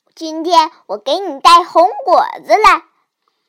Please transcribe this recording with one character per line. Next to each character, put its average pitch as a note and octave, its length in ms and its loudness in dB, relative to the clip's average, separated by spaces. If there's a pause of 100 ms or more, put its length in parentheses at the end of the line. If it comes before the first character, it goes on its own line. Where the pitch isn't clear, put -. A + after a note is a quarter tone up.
(140)
今 D#4+ 300 -12
天 D#4+ 260 0 (160)
我 G3 100 -10
给 C#4 220 -6
你 E4 220 -10
带 E4+ 240 4
红 F4 260 0 (140)
果 F4 200 2 (220)
子 D#4 100 2
来。” F#4+ 280 2 (640)